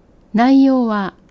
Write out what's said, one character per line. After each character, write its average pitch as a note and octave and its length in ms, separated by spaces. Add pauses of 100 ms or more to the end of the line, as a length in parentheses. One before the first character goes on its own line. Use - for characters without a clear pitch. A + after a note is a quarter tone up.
(320)
内 C4 300
容 C4 240
は G#3 280 (160)